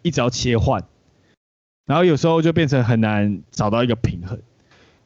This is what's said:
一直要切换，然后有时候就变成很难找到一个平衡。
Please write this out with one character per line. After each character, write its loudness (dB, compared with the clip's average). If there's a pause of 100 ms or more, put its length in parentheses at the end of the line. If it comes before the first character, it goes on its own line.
一 -4
直 -2
要 0
切 -2
换， 0 (1000)
然 0
后 4
有 4
时 0
候 2
就 2
变 2
成 2
很 0
难 0
找 -2
到 0
一 0
个 -2
平 -6
衡。 -12 (640)